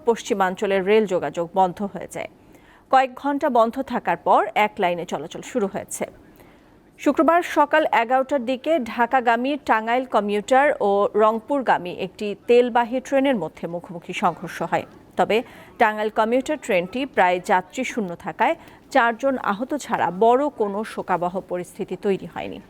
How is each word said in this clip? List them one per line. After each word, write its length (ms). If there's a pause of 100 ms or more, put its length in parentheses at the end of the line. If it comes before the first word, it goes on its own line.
পশ্চিমাঞ্চলের 800
রেল 200
যোগাযোগ 480
বন্ধ 280 (120)
হয়ে 180
যায়। 160 (640)
কয়েক 260
ঘন্টা 340
বন্ধ 320
থাকার 360
পর 380
এক 240
লাইনে 260
চলাচল 360
শুরু 260
হয়েছে। 380 (920)
শুক্রবার 440
সকাল 440
এগারোটার 600
দিকে 340
ঢাকাগামী 840
টাঙ্গাইল 400
কমিউটার 760
ও 360
রংপুরগামী 720
একটি 460 (120)
তেলবাহী 520
ট্রেনের 360
মধ্যে 320
মুখোমুখি 460
সংঘর্ষ 480
হয়। 240 (320)
তবে 260 (340)
টাঙ্গাইল 320
কমিউটার 520
ট্রেনটি 440
প্রায় 400
যাত্রী 380
শূন্য 320
থাকায় 400 (360)
চারজন 460
আহত 360
ছাড়া 380
বড় 380
কোনো 340
শোকাবহ 580
পরিস্থিতি 600
তৈরি 240
হয়নি। 340 (100)